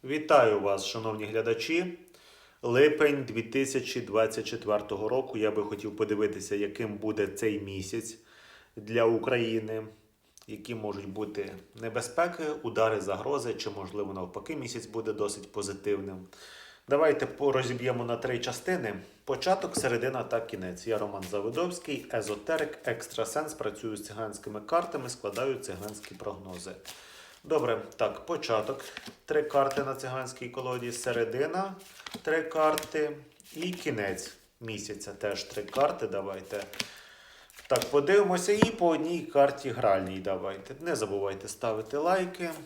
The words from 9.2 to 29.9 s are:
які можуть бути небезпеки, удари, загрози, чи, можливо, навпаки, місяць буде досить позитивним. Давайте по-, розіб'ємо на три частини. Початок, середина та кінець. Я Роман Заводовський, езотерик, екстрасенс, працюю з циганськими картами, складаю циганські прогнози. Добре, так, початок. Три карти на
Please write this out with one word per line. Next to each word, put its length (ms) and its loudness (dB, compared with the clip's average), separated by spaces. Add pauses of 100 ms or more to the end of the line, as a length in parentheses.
які 280 -8
можуть 340 -6
бути 420 -4 (300)
небезпеки, 600 -2 (200)
удари, 380 4
загрози, 520 -2
чи, 160 -6
можливо, 440 -6
навпаки, 420 -6
місяць 300 -8
буде 280 -4
досить 380 -2
позитивним. 760 -4 (600)
Давайте 380 6
по-, 260 2
розіб'ємо 520 2
на 140 -2
три 220 -2
частини. 560 -2 (300)
Початок, 500 0
середина 480 0
та 180 0
кінець. 460 -8
Я 100 2
Роман 340 -4
Заводовський, 840 -2
езотерик, 720 -2
екстрасенс, 680 -4
працюю 440 -6
з 80 -10
циганськими 560 -8
картами, 480 -2
складаю 460 -2
циганські 600 -10
прогнози. 560 -10 (720)
Добре, 380 2 (140)
так, 300 0
початок. 600 0 (400)
Три 180 2
карти 400 4
на 120 -2